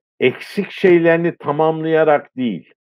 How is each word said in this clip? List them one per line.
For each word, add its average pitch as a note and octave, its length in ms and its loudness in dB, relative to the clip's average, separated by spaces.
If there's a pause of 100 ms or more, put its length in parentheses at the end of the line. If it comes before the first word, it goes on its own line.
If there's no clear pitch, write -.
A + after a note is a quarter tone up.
(200)
eksik - 500 -4
şeylerini E3+ 640 2
tamamlayarak D#3 1000 0
değil. A#2 360 -6 (120)